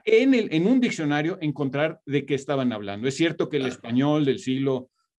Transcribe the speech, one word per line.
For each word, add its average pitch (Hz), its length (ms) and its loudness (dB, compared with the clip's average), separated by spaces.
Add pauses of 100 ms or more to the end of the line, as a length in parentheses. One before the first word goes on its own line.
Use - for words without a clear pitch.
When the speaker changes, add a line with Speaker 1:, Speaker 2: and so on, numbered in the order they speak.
Speaker 1:
en, 240 300 4
el, 220 180 0
en 160 140 2
un 254 140 4
diccionario 156 640 0
encontrar 147 680 -2
de 143 180 -2
qué 147 80 -4
estaban 135 380 -2
hablando. 104 360 -6
Es 131 80 -2
cierto 165 340 0
que 151 80 -2
el 135 60 -2
Speaker 2:
Claro. 123 120 -4
Speaker 1:
español 143 500 0
del 123 140 0
siglo, 131 500 -2 (300)